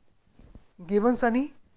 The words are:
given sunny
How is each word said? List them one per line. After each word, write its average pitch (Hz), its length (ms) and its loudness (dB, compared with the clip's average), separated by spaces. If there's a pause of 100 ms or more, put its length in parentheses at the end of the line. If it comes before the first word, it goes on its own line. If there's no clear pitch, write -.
(880)
given 208 260 2
sunny 247 400 -2 (220)